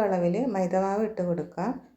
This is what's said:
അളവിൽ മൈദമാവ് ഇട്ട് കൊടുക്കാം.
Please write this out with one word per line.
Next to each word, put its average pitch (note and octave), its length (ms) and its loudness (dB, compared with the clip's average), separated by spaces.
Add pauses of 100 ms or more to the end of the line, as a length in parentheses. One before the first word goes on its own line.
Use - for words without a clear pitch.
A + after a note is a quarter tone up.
അളവിൽ F3+ 320 2 (180)
മൈദമാവ് F#3+ 540 0
ഇട്ട് G#3+ 200 -4
കൊടുക്കാം. F3 440 -4 (240)